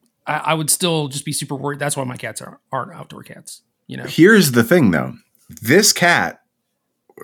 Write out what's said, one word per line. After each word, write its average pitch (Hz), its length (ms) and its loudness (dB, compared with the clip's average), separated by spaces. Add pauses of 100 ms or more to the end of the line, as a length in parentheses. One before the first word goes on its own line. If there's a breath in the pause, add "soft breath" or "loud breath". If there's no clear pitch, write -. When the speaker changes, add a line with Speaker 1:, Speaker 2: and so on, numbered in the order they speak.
(280)
Speaker 1:
I, 151 100 -2
I 151 160 -6
would 156 160 -6
still 160 380 0
just 139 180 -10
be 151 80 -8
super 147 220 -8
worried. 139 240 -8
That's 143 180 -4
why 139 60 -6
my 123 140 -8
cats 113 260 -12
are, - 160 -20 (120)
aren't 131 220 -8
outdoor - 300 -18
cats, - 400 -20 (240)
you 131 100 -14
know? 127 80 -12
Speaker 2:
Here's 170 460 6
the 120 120 4
thing, 139 280 4
though. 65 240 -2 (460)
This 160 300 4
cat, 156 480 0 (840)